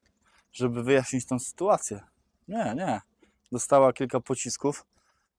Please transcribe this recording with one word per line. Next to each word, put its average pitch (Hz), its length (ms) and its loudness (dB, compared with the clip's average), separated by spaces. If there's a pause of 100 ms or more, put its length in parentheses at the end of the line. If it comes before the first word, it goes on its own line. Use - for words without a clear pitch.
(540)
Żeby 120 300 -2
wyjaśnić 131 420 2
tą 123 140 -4
sytuację. - 600 -2 (480)
Nie, 185 300 -4
nie. 143 240 -4 (500)
Dostała 131 420 4
kilka 127 260 -4
pocisków - 680 -6 (540)